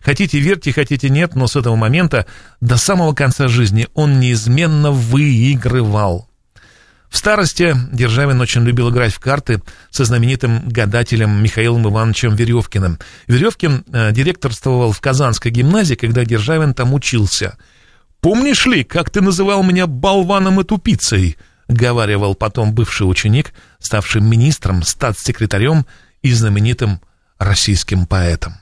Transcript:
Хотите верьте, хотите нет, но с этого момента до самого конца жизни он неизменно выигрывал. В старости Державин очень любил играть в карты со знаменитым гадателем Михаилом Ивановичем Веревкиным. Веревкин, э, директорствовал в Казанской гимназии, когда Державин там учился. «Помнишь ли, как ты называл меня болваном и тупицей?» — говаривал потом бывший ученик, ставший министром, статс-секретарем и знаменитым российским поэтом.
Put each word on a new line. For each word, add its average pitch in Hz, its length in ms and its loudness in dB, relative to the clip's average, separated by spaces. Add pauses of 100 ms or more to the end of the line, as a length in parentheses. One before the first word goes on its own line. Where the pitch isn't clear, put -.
Хотите 147 340 0
верьте, 156 340 0
хотите 139 360 -2
нет, 156 260 0
но 127 120 0
с 127 100 -2
этого 117 200 0
момента 127 500 0 (340)
до 120 160 2
самого 165 380 2
конца 131 340 0
жизни 113 460 2
он 143 260 2
неизменно 139 720 2
выигрывал. 120 1400 0 (840)
В - 60 -4
старости 196 580 0 (160)
Державин 127 480 0
очень 120 220 0
любил 120 260 2
играть 120 240 0
в - 80 -10
карты 127 420 -2 (280)
со 131 160 -2
знаменитым 120 640 0
гадателем 110 720 0
Михаилом 113 440 0
Ивановичем 110 480 0
Веревкиным. 104 640 -2 (280)
Веревкин, 143 680 0
э, 110 200 0
директорствовал 127 800 0
в - 100 -6
Казанской 131 480 0
гимназии, 143 440 2
когда 117 300 0
Державин 131 480 0
там 127 220 0
учился. 107 640 -2 (640)
«Помнишь 254 420 2
ли, 214 180 2
как - 280 -4
ты 202 100 -2
называл 196 420 0
меня 180 240 2
болваном 190 760 0
и - 20 -2
тупицей?» — 107 720 0 (320)
говаривал 110 680 0
потом 110 380 -2
бывший 110 300 -2
ученик, 104 500 0 (260)
ставший - 440 -2
министром, 113 600 2
статс-секретарем 123 1000 -2 (380)
и 127 100 2
знаменитым 110 680 0 (360)
российским 95 680 0
поэтом. 87 560 -2